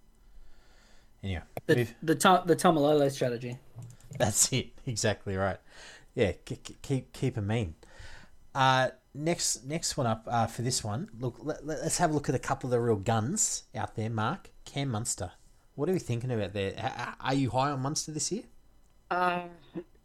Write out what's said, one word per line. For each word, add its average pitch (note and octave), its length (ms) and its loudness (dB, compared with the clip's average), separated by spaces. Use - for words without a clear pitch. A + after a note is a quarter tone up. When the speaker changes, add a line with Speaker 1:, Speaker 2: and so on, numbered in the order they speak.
Speaker 1:
Anyway, F#2 180 -4
Speaker 2:
The, D#3 100 4
Speaker 1:
move. A2+ 260 0
Speaker 2:
the D#3 140 2
Ta-, F3+ 300 6
the D#3+ 100 4
Taumalolo D3+ 560 6
strategy. B2 460 -4
Speaker 1:
That's - 360 2
it. A#2+ 160 0
Exactly G#2 500 -2
right. F#2+ 220 0
Yeah, G#2 180 2
k-, - 180 -10
k-, - 180 -16
keep, - 320 -4
keep B2+ 220 -2
him G2+ 120 -2
mean. G#2+ 280 -2
Uh, C3 340 4
next, D3+ 520 -2
next D3+ 320 -4
one B2+ 100 2
up, A2 220 -2
uh, A#2 180 2
for - 140 -8
this B2 220 0
one. A#2 260 -4
Look, B2 240 -4
let, C#3+ 220 -6
let, D3 160 -4
let's - 160 -2
have E3+ 140 4
a - 20 2
look C#3+ 160 0
at C3 60 2
a B2 40 -2
couple - 280 -4
of B2 40 -4
the B2 80 4
real A#2 160 4
guns A2+ 680 0
out G2+ 200 -6
there, A2 140 -4
Mark. A#2 400 -2
Cam C#3 240 -4
Munster. G#2+ 420 -4
What D3 140 -2
are F#3+ 40 2
we F3 60 2
thinking B2 320 -2
about G2+ 220 0
there? G2 180 -2
H-, - 120 -6
h-, - 360 -6
are C3 140 -2
you C3+ 160 2
high C3 220 2
on C3+ 100 -2
Munster D3 300 -2
this D3+ 200 -4
year? G#3+ 120 -2
Speaker 2:
Uh, F3+ 300 2